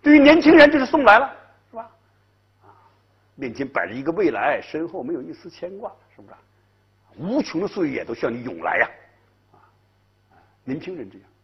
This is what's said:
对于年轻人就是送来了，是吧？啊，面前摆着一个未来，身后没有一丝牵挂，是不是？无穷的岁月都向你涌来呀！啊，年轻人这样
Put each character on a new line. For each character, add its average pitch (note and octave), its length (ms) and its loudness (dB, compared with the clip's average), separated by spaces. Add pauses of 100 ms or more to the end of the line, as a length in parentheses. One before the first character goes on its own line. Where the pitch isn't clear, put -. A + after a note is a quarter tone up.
对 D4 140 6
于 D4+ 60 8
年 D4 200 6
轻 D#4 160 6
人 D4 140 8
就 D#4 80 -2
是 C4 80 -2
送 D#4+ 180 -2
来 G#3+ 140 8
了， C4+ 180 -4 (340)
是 A#3 60 -20
吧？ A3+ 140 -18 (720)
啊， - 120 -20 (600)
面 C3 200 -12
前 C#3 120 -10
摆 F2+ 220 -6
着 G2+ 60 -14
一 C3 80 -12
个 D3+ 100 -6
未 E3+ 180 -2
来， A#2 300 -4
身 D#3+ 260 -10
后 E3 160 -14
没 C#3+ 120 -10
有 C3+ 80 -10
一 D#3+ 100 -18
丝 - 160 -20
牵 F3+ 300 -16
挂， A3+ 140 -16 (220)
是 - 60 -20
不 G2+ 80 -20
是？ F#2+ 60 -20 (840)
无 A3 220 -6
穷 - 200 -6
的 G3 80 -6
岁 E3 220 -6
月 G#2 140 -8
都 - 80 -10
向 A#2+ 200 -6
你 A#2+ 100 -12
涌 G#2+ 200 -14
来 E2 160 -6
呀！ A2+ 120 -2 (640)
啊， - 80 -20 (1000)
年 C3+ 160 -10
轻 F#3 160 -14
人 A#2 120 -16
这 - 100 -20
样 - 100 -20 (160)